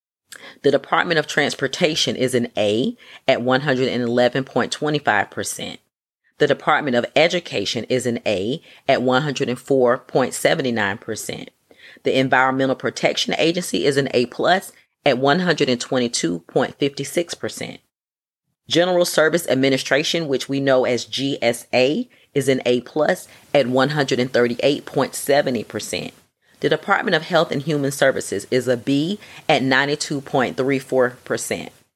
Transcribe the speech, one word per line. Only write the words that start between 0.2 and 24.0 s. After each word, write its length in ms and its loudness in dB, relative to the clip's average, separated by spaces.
The 100 2
Department 480 0
of 80 -2
Transportation 880 -2
is 180 0
an 220 0
A 400 0
at 140 4
one 200 2
hundred 280 0
and 120 -2
eleven 440 2
point 260 -2
twenty-five 580 0
percent. 520 -10
The 80 4
Department 480 0
of 100 0
Education 760 0
is 180 0
an 180 -2
A 340 -2
at 160 2
one 180 4
hundred 280 -2
and 100 -6
four 400 2
point 340 -2
seventy-nine 640 0
percent. 540 -10
The 160 0
Environmental 580 2
Protection 600 -2
Agency 480 0
is 120 2
an 180 0
A 100 2
plus 460 0
at 140 4
one 220 4
hundred 280 2
and 100 2
twenty-two 600 -2
point 400 -2
fifty-six 560 -4
percent. 460 -10
General 380 2
Service 420 0
Administration, 800 0
which 220 -2
we 100 -2
know 260 2
as 200 -2
G 360 -4
S 320 -2
A, 360 0
is 160 0
an 160 2
A 160 2
plus 460 -2
at 140 4
one 220 2
hundred 300 0